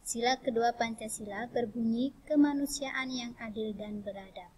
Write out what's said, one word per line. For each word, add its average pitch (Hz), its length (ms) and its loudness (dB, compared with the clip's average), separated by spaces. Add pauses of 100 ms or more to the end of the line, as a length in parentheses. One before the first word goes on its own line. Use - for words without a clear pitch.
Sila 247 400 0
kedua 233 320 2
Pancasila 220 800 -4
berbunyi 233 600 0 (100)
kemanusiaan 285 880 4
yang 240 240 -6
adil 220 400 -4
dan 208 240 -6
beradab. 190 560 -10